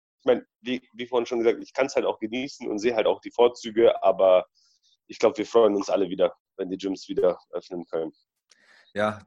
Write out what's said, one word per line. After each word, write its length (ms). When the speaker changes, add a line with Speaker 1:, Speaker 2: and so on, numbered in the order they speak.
Speaker 1:
Ich 60
meine, 200
wie, 340
wie 140
vorhin 180
schon 140
gesagt, 200
ich 120
kann's 240
halt 100
auch 140
genießen 480
und 100
sehe 160
halt 140
auch 120
die 120
Vorzüge, 720
aber 420
ich 80
glaub, 200
wir 80
freuen 280
uns 140
alle 220
wieder, 240
wenn 100
die 80
Gyms 320
wieder 300
öffnen 340
können. 260
Speaker 2:
Ja, 340